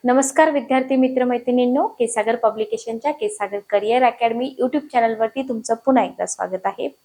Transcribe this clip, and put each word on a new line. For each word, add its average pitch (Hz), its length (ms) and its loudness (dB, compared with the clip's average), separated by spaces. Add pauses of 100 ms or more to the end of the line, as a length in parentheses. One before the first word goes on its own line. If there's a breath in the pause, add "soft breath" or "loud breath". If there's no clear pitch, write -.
नमस्कार 269 460 4
विद्यार्थी 262 460 0
मित्र 262 280 2
मैत्रिणींनो, 247 640 2
केसागर 226 500 0
पब्लिकेशनच्या 226 760 -2
केसागर 208 460 -6
करिअर 208 440 0
अकॅडमी 240 560 0
YouTube 277 340 -2
चॅनलवरती 226 500 0
तुमचं 226 320 -4
पुन्हा 233 300 2
एकदा 180 220 -6
स्वागत 185 380 -6
आहे. - 400 -6